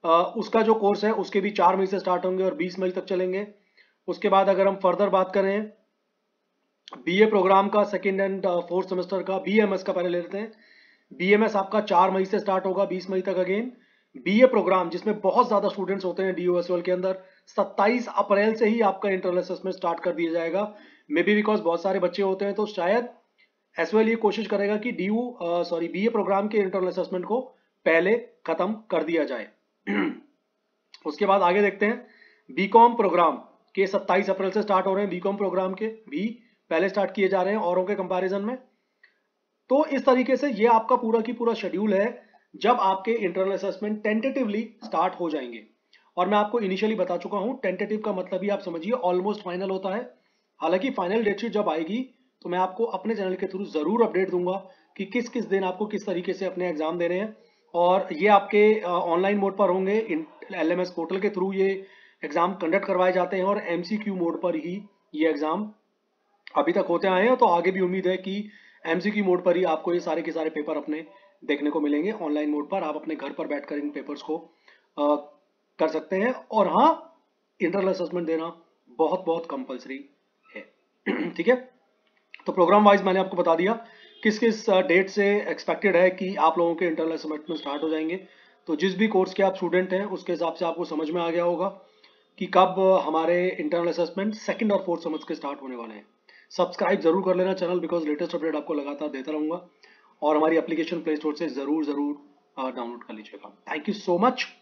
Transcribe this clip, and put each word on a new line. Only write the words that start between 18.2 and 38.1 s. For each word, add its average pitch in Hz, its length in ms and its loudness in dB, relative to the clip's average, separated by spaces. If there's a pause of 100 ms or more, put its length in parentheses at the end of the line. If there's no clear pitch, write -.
से 220 120 2
ही 226 140 2
आपका 202 280 0
इंटरनल 185 300 0
असेसमेंट 180 380 -6
start 170 240 -4
कर 175 120 -2
दिया 160 200 -2
जाएगा। 170 420 -2 (420)
Maybe 185 200 4
because 214 240 2
बहुत 170 220 0
सारे 190 180 0
बच्चे 180 220 0
होते 190 220 0
हैं 202 100 -2
तो 208 120 -2
शायद 208 420 0 (680)
एसओएल 214 300 2
ये 226 80 2
कोशिश 214 300 0
करेगा 202 300 0
कि 220 160 -4
डीयू, 220 380 -2
अ, 175 320 -2
sorry, 170 260 -4
B 190 200 -2
प्रोग्राम 202 400 0
के 214 100 0
इंटरनल 190 280 0
असेसमेंट 175 380 -4
को 233 160 -2 (440)
पहले 170 300 4 (320)
खत्म 175 260 -2 (180)
कर 156 140 0
दिया 160 200 0
जाए। - 240 -8 (400)
<clears throat> 170 240 0 (960)
उसके 175 200 -2
बाद 196 160 6
आगे 185 200 4
देखते 202 240 2
हैं, 247 200 -2 (440)
बीकॉम 226 440 6
program 170 420 4 (380)
के 196 120 2
सत्ताईस 196 440 0
अप्रैल 190 200 0
से 202 120 -2
start 190 240 2
हो 190 80 0
रहे 202 80 0
हैं, 196 80 -2
बीकॉम 180 260 -4
program 190 380 -2
के 214 120 -6
भी 220 520 -6 (320)
पहले 175 180 2
start 190 260 -2
किए 190 140 2
जा 185 140 2
रहे 190 120 0
हैं 220 60 -2
औरों 180 240 0
के 202 100 -2
comparison 185 480 -4